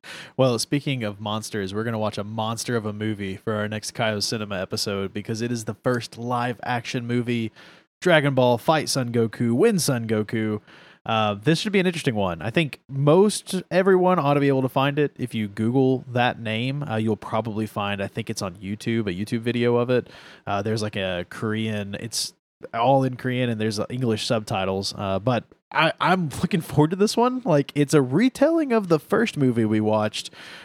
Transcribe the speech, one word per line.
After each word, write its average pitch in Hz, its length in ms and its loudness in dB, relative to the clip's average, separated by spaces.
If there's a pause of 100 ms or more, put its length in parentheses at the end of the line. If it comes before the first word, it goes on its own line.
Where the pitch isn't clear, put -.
(360)
Well, 127 220 4
speaking 139 460 -4
of 101 160 -8
monsters, 104 540 -4
we're 110 100 -4
gonna 113 140 -4
watch 107 200 -2
a 101 60 -4
monster 113 520 -4
of 107 100 -2
a 107 60 -6
movie 101 440 -6
for 110 180 -4
our 104 120 -2
next 107 280 -6
Kaio 110 280 0
Cinema 101 380 -4
episode, 98 520 -4
because 107 280 -6
it 120 100 -2
is 117 140 -6
the 110 100 -8
first 123 440 -4
live 120 440 -4
action 120 440 -4
movie, 120 440 -2 (500)
Dragon 147 340 4
Ball 123 240 6
Fight 160 300 2
Son 120 220 -2
Goku, 117 420 0
Win 190 280 4
Son 120 260 -2
Goku. 107 540 -2 (460)
Uh, 110 280 2
this 131 240 0
should 208 140 -4
be 196 80 4
an 175 60 2
interesting 160 280 -2
one. 90 260 0
I 104 100 -4
think 156 380 -2
most 175 840 2
everyone 180 480 4
ought 143 160 2
to 143 60 2
be 139 80 4
able 131 140 2
to 127 80 0
find 143 280 0
it. 143 200 0
If 120 160 -6
you 107 140 -2
Google 123 600 2
that 123 320 0
name, 120 420 -4
uh, 113 140 -4
you'll 110 200 0
probably 110 500 -4
find, 101 360 -4
I 98 40 -4
think 113 240 -8
it's 110 100 -8
on 95 160 -6
YouTube, 107 500 -4
a 95 60 -2
YouTube 107 280 -4
video 120 360 2
of 120 140 2
it. 123 180 0 (380)
Uh, 101 160 -2
there's, 110 200 -2
like, 107 140 -6
a 92 320 -4
Korean, 107 720 -4
it's - 320 -6 (400)
all 131 320 2
in 127 120 -2
Korean, 123 340 -2
and 110 100 -2
there's, 107 180 0
uh, 110 120 0
English 120 360 0
subtitles. 101 720 -2
Uh, 95 220 -2
but 113 260 0 (260)
I, 160 300 2
I'm 165 300 2 (100)
looking 170 220 0
forward 156 300 4
to 196 40 -2
this 208 220 2
one. 247 260 2
Like, 147 300 4
it's 147 180 2
a 151 80 8
retelling 262 720 2
of 208 160 2
the 160 100 4
first 214 380 0
movie 120 300 4
we 107 160 2
watched, 107 480 0 (340)